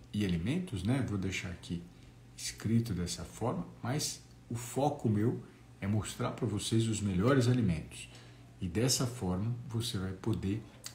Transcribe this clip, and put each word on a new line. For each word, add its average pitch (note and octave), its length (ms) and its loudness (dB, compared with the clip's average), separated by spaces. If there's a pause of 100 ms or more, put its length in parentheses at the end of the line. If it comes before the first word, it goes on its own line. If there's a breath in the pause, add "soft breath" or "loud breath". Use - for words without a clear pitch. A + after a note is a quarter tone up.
(120)
e G#2 120 0
alimentos, G2 580 0
né? A#2+ 260 2
Vou G2+ 80 -2
deixar F#2 340 -4
aqui F2 300 -6 (560 loud breath)
escrito - 560 0
dessa F2 300 -4
forma, C#3 420 -4 (160)
mas C#3 400 -4 (280)
o A#2+ 80 -4
foco C3+ 520 0
meu A2 320 2 (400 loud breath)
é F#2+ 60 -4
mostrar G#2+ 460 0
pra - 160 -4
vocês A2+ 400 2
os G2+ 120 0
melhores G#2+ 460 6
alimentos. A2 640 2 (500 loud breath)
E F#2+ 60 -2
dessa B2 400 2
forma G2+ 480 0 (140)
você A2+ 300 -2
vai F#2 120 -2
poder F#2+ 500 -2 (340 loud breath)